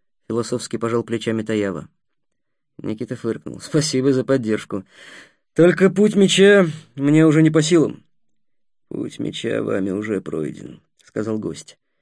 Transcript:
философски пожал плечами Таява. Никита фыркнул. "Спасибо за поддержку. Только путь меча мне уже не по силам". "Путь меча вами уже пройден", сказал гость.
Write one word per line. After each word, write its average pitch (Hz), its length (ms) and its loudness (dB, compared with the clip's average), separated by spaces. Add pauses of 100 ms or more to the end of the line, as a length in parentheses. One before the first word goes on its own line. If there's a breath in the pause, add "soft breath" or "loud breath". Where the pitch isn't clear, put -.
(260)
философски 117 520 -4
пожал 117 260 -2
плечами 113 380 -4
Таява. 101 480 -4 (880)
Никита 113 360 -8
фыркнул. - 460 -8
"Спасибо 135 540 0
за 127 100 0
поддержку. 110 600 -4 (680 loud breath)
Только 180 380 4
путь 196 260 2
меча 196 500 6 (280 loud breath)
мне 147 320 4
уже 156 160 6
не 160 80 6
по 160 100 2
силам". 156 420 2 (840)
"Путь - 300 -10
меча 113 440 -6
вами 104 280 -4
уже 104 320 -4
пройден", - 580 -10 (240)
сказал 110 340 -6
гость. - 400 -10 (240)